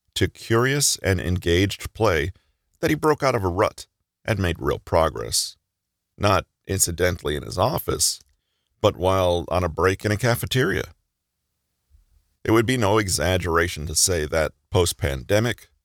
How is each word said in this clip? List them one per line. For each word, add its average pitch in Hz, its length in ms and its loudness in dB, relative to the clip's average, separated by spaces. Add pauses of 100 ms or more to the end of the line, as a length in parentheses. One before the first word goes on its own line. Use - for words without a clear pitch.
(140)
to - 140 0
curious 131 720 0
and 95 220 0
engaged 90 760 0
play 90 380 0 (480)
that 160 100 0
he 156 60 0
broke 151 260 0
out 131 120 2
of 113 80 0
a 92 60 0
rut 95 380 -2 (380)
and 107 140 -2
made 87 220 0
real 67 180 -2
progress. 69 800 -2 (600)
Not 98 280 2 (200)
incidentally 87 680 -2
in 69 80 -6
his 58 160 -12
office, - 640 -2 (600)
but 104 160 4
while 90 520 2
on 90 160 0
a 85 40 0
break 90 360 0
in 107 80 0
a 104 40 -2
cafeteria. 123 680 -2 (1600)
It - 80 2
would 110 140 4
be 127 100 0
no 107 220 2
exaggeration 85 880 0
to 78 80 -8
say 85 320 0
that 78 260 -2 (180)
post-pandemic, 87 960 -2 (160)